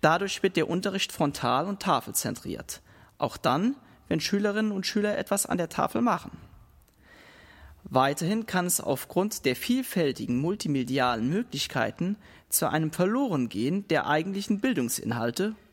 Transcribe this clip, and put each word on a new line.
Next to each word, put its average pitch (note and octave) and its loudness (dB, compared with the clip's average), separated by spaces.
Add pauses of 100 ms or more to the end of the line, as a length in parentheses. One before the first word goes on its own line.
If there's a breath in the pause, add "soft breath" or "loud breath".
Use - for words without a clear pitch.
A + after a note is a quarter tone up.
Dadurch F3 2
wird F#3 2
der E3 2
Unterricht F#3+ -2
frontal C#3 0
und G3 -8
tafelzentriert, - -4 (380 soft breath)
auch - -2
dann, F3 2 (320 loud breath)
wenn E3 0
Schülerinnen G#3 0
und G3 -4
Schüler G#3 0
etwas G3 0
an - -2
der E3+ 0
Tafel - 0
machen. A#3 0 (1500 loud breath)
Weiterhin D#3+ 2
kann F3+ 0
es F3 0
aufgrund - -2
der B2+ 2
vielfältigen E3+ 0
multimedialen C3 0
Möglichkeiten E3+ -2 (320 loud breath)
zu - 0
einem D#3 0
Verlorengehen F3+ 0
der D3+ 2
eigentlichen F#3+ 0
Bildungsinhalte B2+ 0 (160)